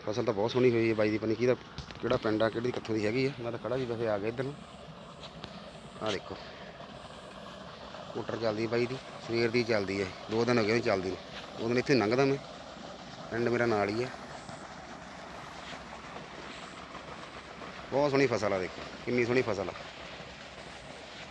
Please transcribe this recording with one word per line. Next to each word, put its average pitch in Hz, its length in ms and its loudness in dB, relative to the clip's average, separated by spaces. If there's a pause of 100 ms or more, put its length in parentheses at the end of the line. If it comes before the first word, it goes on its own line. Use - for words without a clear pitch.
ਫਸਲ 110 200 0
ਤਾਂ 117 80 4
ਬਹੁਤ 104 180 4
ਸੋਹਣੀ 127 200 8
ਹੋਈ 113 180 6
ਹੈ 113 40 4
ਬਾਈ 107 160 6
ਦੀ, 107 80 4
ਪਤਾ 107 100 0
ਨਹੀਂ 110 100 4
ਕਿਹਦਾ, 123 160 6 (480)
ਕਿਹੜਾ 120 160 4
ਪਿੰਡ 107 260 4
ਆ, 113 60 6
ਕਿਹੜੀ, 117 220 0
ਕਿੱਥੋਂ 113 240 -2
ਦੀ 104 100 2
ਹੈਗੀ 127 200 4
ਆ। 139 140 2
ਮੈਂ 117 120 -4
ਤਾਂ 117 80 -6
ਖੜਾ 117 160 0
ਵੀ 131 100 0
ਵੈਸੇ 117 220 0
ਆ 107 100 4
ਗਿਆ 101 100 0
ਇੱਧਰ 120 160 -2
ਨੂੰ। 143 100 -4 (1500)
ਆਹ 107 100 0
ਦੇਖੋ, - 240 -4 (1800)
ਮੋਟਰ 110 220 -4
ਚੱਲਦੀ 110 300 2
ਬਾਈ 120 180 2
ਦੀ, 131 120 -4 (300)
ਸਵੇਰ 117 220 4
ਦੀ 120 140 4
ਚੱਲਦੀ 101 380 2
ਹੈ, 92 60 2 (240)
ਦੋ 117 140 4
ਦਿਨ 120 120 6
ਹੋ 110 60 6
ਗਏ 101 60 4
ਉਹਨੂੰ 117 140 4
ਚੱਲਦੀ 98 260 4
ਨੂੰ। 90 80 -2 (420)
ਦੋ 110 80 0
ਦਿਨ 120 100 4
ਇੱਥੇ 135 180 4
ਲੰਘਦਾ 120 300 6
ਮੈਂ, 139 120 4 (960)
ਪਿੰਡ 117 180 2
ਮੇਰਾ 120 160 4
ਨਾਲ 104 240 4
ਹੀ 113 140 0
ਹੈ। 127 60 -4 (3750)
ਬਹੁਤ 143 200 6
ਸੋਹਣੀ 139 160 8
ਫਸਲ 104 260 4
ਆ, 95 60 4
ਦੇਖੋ 90 220 -4 (240)
ਕਿੰਨੀ 120 200 4
ਸੋਹਣੀ 123 160 6
ਫਸਲ 98 280 0
ਆ, - 40 -6 (1600)